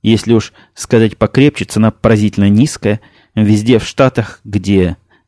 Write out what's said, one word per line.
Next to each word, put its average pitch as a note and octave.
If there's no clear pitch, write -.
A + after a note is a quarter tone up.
если A2
уж G#2+
сказать A2+
покрепче, -
цена A2
поразительно G#2
низкая. A2
Везде G#2+
в -
Штатах, -
где F#2+